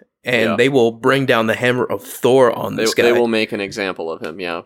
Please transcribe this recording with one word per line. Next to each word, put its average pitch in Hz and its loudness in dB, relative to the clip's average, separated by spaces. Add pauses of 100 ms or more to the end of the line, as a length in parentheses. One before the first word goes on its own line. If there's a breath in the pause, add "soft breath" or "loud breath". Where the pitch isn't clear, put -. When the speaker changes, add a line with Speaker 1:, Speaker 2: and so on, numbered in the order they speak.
(240)
Speaker 1:
and 117 0
Speaker 2:
Yeah. - -2
Speaker 1:
they 123 4
will 117 4
bring 131 0
down 117 2
the 107 0
hammer 123 0
of - -6
Thor 127 2
on 104 -6
Speaker 2:
They, 107 -2
Speaker 1:
this 110 -2
Speaker 2:
they 120 4
Speaker 1:
guy. 120 2
Speaker 2:
will 120 2
make 110 -2
an 104 -4
example 98 -6
of 90 -10
him, 85 -10
yeah. 85 -6